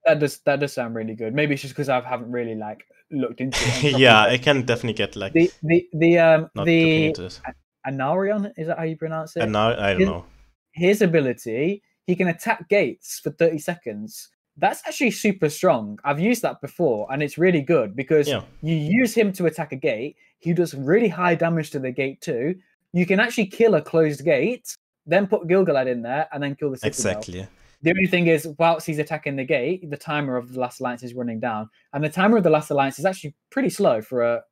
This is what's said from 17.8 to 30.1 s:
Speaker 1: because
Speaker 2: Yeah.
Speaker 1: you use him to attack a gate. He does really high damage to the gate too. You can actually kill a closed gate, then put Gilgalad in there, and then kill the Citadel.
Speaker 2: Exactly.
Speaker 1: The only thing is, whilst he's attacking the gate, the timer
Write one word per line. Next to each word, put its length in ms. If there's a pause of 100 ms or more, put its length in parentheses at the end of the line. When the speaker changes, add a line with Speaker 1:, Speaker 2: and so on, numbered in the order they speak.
Speaker 1:
because 320
Speaker 2:
Yeah. 140 (200)
Speaker 1:
you 140
use 360
him 200
to 140
attack 260
a 40
gate. 380 (240)
He 140
does 220
really 340
high 260
damage 380
to 80
the 100
gate 300
too. 340 (380)
You 120
can 140
actually 280
kill 280
a 80
closed 420
gate, 480 (340)
then 200
put 220
Gilgalad 400
in 140
there, 300
and 80
then 140
kill 160
the 60
Citadel. 120
Speaker 2:
Exactly. 600 (340)
Speaker 1:
The 80
only 160
thing 220
is, 180 (120)
whilst 280
he's 140
attacking 340
the 100
gate, 460
the 60
timer 400